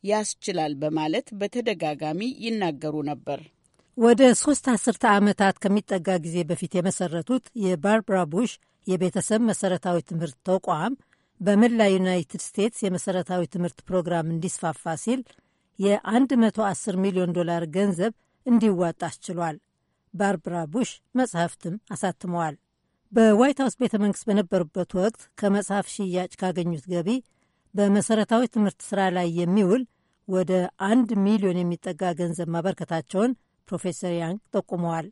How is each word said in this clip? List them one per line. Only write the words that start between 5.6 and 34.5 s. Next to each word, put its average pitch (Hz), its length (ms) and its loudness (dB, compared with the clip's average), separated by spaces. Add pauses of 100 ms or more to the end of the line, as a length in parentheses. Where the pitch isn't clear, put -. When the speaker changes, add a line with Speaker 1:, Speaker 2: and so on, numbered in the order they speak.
Speaker 2:
ጊዜ 160 260 -4
በፊት 160 300 -4
የመሰረቱት 180 720 -2 (120)
የባርባራ 190 680 2
ቡሽ 180 260 -2 (360)
የቤተሰብ 185 540 0
መሰረታዊ 190 600 0
ትምህርት 165 420 -6
ተቋም 185 500 -2 (480)
በመላ 220 460 4
ዩናይትድ 185 540 0
ስቴትስ - 400 -4
የመሰረታዊ 180 680 -2
ትምህርት 175 360 -6
ፕሮግራም 165 480 -2
እንዲስፋፋ 165 640 -6
ሲል 254 260 -4 (580)
የአንድ 208 580 2
መቶ 220 260 4
አስር 196 340 -2
ሚሊዮን 185 360 0
ዶላር 170 340 0
ገንዘብ 196 460 0 (320)
እንዲዋጣ 196 600 2
አስችሏል። 165 520 -6 (560)
ባርባራ 180 440 -2 (100)
ቡሽ 220 220 -2 (260)
መጽሐፍትም 175 600 -2 (160)
አሳትመዋል። 170 640 -4 (560)
በዋይት 226 480 6
ሀውስ 262 160 0
ቤተ 233 220 -2
መንግስት 202 280 0
በነበሩበት 190 680 -2
ወቅት 196 280 -2 (160)
ከመጽሐፍ 202 520 0
ሽያጭ 180 480 -4
ካገኙት 175 500 -4
ገቢ 175 220 -2 (640)
በመሰረታዊ 208 760 2
ትምህርት 208 340 -2
ስራ - 180 -4 (100)
ላይ 180 240 0
የሚውል 185 480 2 (460)
ወደ 185 240 -2 (300)
አንድ 220 360 2
ሚሊዮን 196 420 2
የሚጠጋ 175 420 -4 (120)
ገንዘብ 170 360 -4
ማበርከታቸውን 170 840 -2 (360)
ፕሮፌሰር 180 460 -6
ያንግ 170 260 -4 (120)